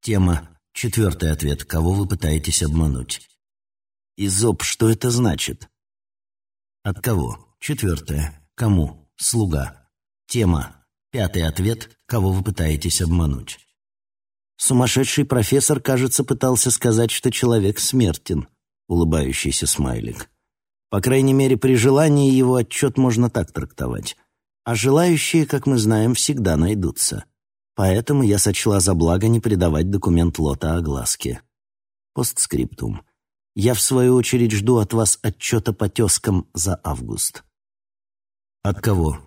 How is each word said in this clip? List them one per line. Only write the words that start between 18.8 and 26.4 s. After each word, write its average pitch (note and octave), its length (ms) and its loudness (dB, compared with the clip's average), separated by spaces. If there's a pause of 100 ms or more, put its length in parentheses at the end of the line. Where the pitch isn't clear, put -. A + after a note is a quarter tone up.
Улыбающийся D2+ 800 -2
смайлик. A#1 640 -6 (600)
По G2+ 120 -2
крайней C3+ 320 2
мере, C3+ 240 4
при C3 180 4
желании C#3 560 4
его B2+ 240 4
отчёт C3 420 0
можно B2 320 2
так G2+ 220 -4
трактовать. - 680 -8 (460)
А A#2 120 -4
желающие, D3+ 720 2
как C#3+ 180 -2
мы C3+ 140 2
знаем, A2 340 2
всегда A2+ 440 0